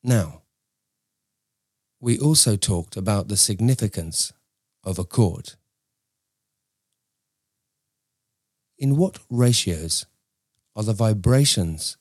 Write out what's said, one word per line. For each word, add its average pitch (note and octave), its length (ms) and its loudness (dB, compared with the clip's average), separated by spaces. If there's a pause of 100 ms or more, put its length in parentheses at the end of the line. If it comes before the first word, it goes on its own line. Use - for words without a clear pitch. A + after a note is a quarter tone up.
Now, A2 400 0 (1600)
we A#2+ 180 0
also C#3+ 380 2
talked F2 420 -4
about G2 300 -2
the G2+ 80 -2
significance G2+ 960 -2 (520)
of F#2 140 -6
a F2+ 60 -4
chord. - 500 -2 (3250)
In C#3 180 2
what F#3 220 0 (100)
ratios A#2 760 0 (680)
are G#2+ 80 -6
the A2 80 0
vibrations A2 1080 0